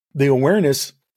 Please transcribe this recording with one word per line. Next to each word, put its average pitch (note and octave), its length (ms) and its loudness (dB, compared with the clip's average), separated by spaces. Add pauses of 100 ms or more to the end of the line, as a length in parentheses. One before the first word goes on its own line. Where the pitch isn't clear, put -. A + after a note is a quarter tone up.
(140)
the C#3 140 0
awareness C#3 640 0 (240)